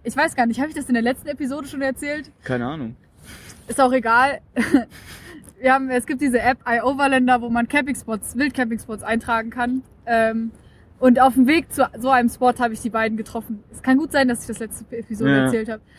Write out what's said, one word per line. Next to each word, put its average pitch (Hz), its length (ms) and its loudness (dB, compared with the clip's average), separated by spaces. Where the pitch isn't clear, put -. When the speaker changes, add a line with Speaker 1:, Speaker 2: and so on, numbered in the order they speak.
Speaker 1:
Ich 233 140 -6
weiß 311 180 0
gar 240 120 2
nicht, 233 120 -2
hab 294 100 -2
ich 302 40 -12
das 302 140 -8
in 247 80 0
der 226 80 2
letzten 262 240 -2
Episode 285 400 -8
schon 277 160 -8
erzählt? 285 480 -6
Speaker 2:
Keine 120 220 -4
Ahnung. 131 300 -8
Speaker 1:
Ist - 120 -4
auch 254 140 4
egal. 247 460 2
<laughs> - 1080 -4
Wir 254 120 4
haben, 269 180 0
es 247 160 -2
gibt 269 140 -4
diese 247 200 2
App 254 160 2
iOverlander, 254 720 2
wo 233 80 -6
man 233 180 0
Campingspots, 262 680 -4
Wildcampingspots 233 680 -4
eintragen 226 480 -2
kann. 247 320 -4
Ähm, 226 440 0
und 254 220 6
auf 262 140 6
dem 254 120 6
Weg 311 240 2
zu 269 160 0
so 254 100 -2
einem 247 200 4
Spot 247 280 2
hab 240 140 0
ich 220 100 -10
die 226 80 -6
beiden 220 280 -2
getroffen. 220 540 -10
Es - 120 -18
kann 262 160 4
gut 311 140 -4
sein, 269 160 4
dass 233 120 -2
ich - 60 -16
das 220 120 -8
letzte - 380 -12
Episode 214 340 -2
Speaker 2:
Ja. - 140 4
Speaker 1:
erzählt 220 240 -2
hab. 220 120 -10